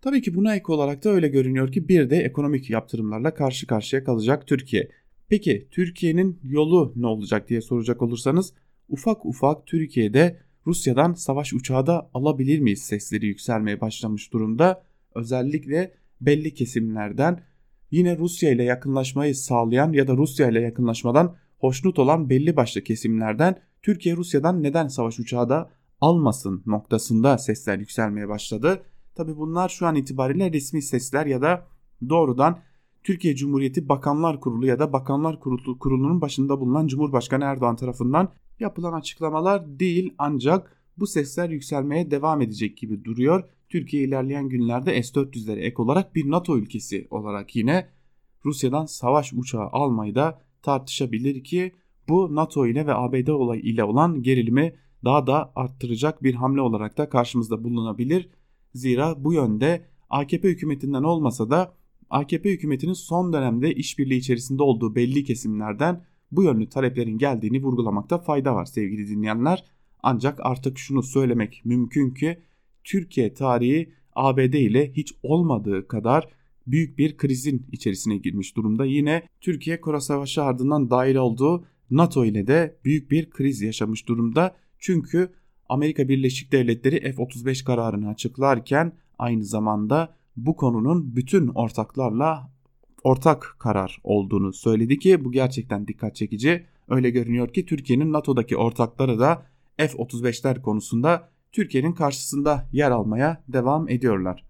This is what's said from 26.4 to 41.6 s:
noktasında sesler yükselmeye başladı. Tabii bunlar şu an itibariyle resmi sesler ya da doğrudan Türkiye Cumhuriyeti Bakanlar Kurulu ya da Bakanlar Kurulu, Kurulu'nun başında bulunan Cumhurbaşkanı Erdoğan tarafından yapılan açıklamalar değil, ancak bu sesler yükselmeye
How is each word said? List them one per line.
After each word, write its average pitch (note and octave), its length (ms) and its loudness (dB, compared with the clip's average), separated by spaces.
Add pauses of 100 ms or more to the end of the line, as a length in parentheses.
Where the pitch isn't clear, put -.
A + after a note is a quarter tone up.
noktasında A2 720 2
sesler G#2+ 420 -4
yükselmeye G#2 500 -4
başladı. A2+ 540 -2 (320)
Tabii D#3+ 220 -8
bunlar E3 320 -2
şu F3 180 -2
an D#3 80 2
itibariyle C3+ 580 0
resmi C#3+ 280 -4
sesler C3+ 440 -2
ya C3 160 0
da F3 260 0 (420)
doğrudan D#3 500 4 (440)
Türkiye F3 320 0
Cumhuriyeti C#3 540 -2
Bakanlar D3 500 0
Kurulu A#2+ 260 -2
ya B2+ 140 4
da D3 140 0
Bakanlar C#3 460 -2
Kurulu, B2+ 400 -6
Kurulu'nun C#3 420 0
başında C#3 380 -2
bulunan C3+ 280 0
Cumhurbaşkanı C3+ 560 0
Erdoğan B2+ 320 0
tarafından B2+ 560 -2 (280)
yapılan F3 340 -6
açıklamalar D#3+ 840 -2
değil, F3+ 380 -2
ancak D3 600 0 (200)
bu G3+ 100 -2
sesler E3 420 -2
yükselmeye D3 640 -4